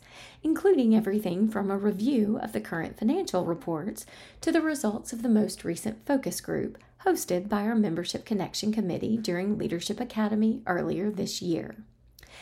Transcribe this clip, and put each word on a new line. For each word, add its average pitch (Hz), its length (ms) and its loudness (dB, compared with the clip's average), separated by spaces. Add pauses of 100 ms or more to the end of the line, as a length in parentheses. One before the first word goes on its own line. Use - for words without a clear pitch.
(440)
including 302 520 6
everything 208 540 2
from 196 220 0
a 196 60 2
review 208 600 2
of - 120 -6
the 214 100 -4
current - 380 -6
financial 240 460 0
reports 160 600 -4 (360)
to 339 100 0
the 320 100 4
results 277 500 -2
of 233 120 -6
the 247 60 2
most 214 340 2
recent 170 420 -6
focus 269 340 0
group - 380 -4 (260)
hosted 196 460 0
by 202 140 0
our 226 120 0
Membership 180 500 0
Connection 208 460 -2
Committee 214 460 0
during 196 400 -2
Leadership 208 420 -2
Academy 220 680 0
earlier 170 420 0
this 196 320 -4
year. 175 360 -4 (640)